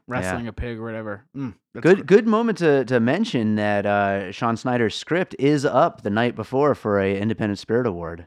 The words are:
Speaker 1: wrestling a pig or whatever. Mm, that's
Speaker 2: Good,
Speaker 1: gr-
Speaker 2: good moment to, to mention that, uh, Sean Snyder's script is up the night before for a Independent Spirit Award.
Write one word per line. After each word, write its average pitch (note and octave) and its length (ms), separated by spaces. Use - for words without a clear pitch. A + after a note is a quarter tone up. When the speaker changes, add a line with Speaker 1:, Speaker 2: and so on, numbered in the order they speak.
Speaker 1:
wrestling A#2 400
a A2+ 60
pig A#2+ 260
or A2+ 60
whatever. A2 400
Mm, C3+ 180
that's A#2+ 80
Speaker 2:
Good, F3 160
Speaker 1:
gr- F3+ 60
Speaker 2:
good G#3 240
moment A3 300
to, C#3+ 260
to A#2+ 160
mention A#2+ 560
that, G#2 300
uh, G2 440
Sean A#2 260
Snyder's A#2+ 380
script - 440
is C#3+ 260
up D3 380
the A2 80
night A2+ 260
before C3 400
for G2+ 240
a G2 180
Independent G#2 400
Spirit A#2+ 300
Award. E2+ 380